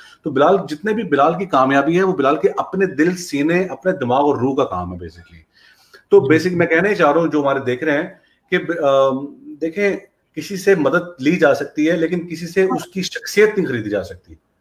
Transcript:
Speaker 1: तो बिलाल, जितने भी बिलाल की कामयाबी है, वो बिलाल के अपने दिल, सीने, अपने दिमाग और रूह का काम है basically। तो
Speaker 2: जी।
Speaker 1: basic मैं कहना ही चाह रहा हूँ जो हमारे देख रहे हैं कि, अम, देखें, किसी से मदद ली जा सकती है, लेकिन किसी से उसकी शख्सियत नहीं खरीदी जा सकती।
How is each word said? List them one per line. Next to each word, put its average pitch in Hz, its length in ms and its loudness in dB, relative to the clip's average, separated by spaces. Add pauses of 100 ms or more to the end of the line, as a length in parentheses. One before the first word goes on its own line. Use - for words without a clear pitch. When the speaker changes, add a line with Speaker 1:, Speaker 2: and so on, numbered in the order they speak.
(240)
Speaker 1:
तो 156 80 -6
बिलाल, 165 340 4
जितने 175 280 -4
भी 226 100 -4
बिलाल 147 320 2
की 190 100 -6
कामयाबी 139 500 2
है, 185 80 2
वो 185 100 0
बिलाल 143 240 0
के 190 100 2
अपने 180 400 -2
दिल, 156 280 0
सीने, 170 520 -2
अपने - 240 -4
दिमाग 127 320 0
और 135 160 0
रूह 135 180 -2
का 139 60 2
काम 90 300 -6
है 85 60 -12
basically। 85 360 -18 (760)
तो 202 80 8
Speaker 2:
जी। 135 100 2
Speaker 1:
basic 160 240 2
मैं 170 140 0
कहना 170 220 2
ही 202 60 0
चाह 160 160 4
रहा 160 100 2
हूँ 160 80 0
जो 151 120 0
हमारे 135 180 0
देख 123 240 -4
रहे 147 140 0
हैं 185 240 -8 (320)
कि, 180 40 2
अम, 139 680 0 (340)
देखें, 185 360 -2 (380)
किसी 180 220 -8
से 196 180 4
मदद 170 460 0
ली 151 140 2
जा 151 180 4
सकती 151 320 -2
है, 170 100 2
लेकिन 165 300 -2
किसी 170 200 -10
से 190 200 0
उसकी - 380 -4
शख्सियत - 540 -2
नहीं 165 100 0
खरीदी 110 220 -4
जा 101 120 -2
सकती। - 360 -16 (240)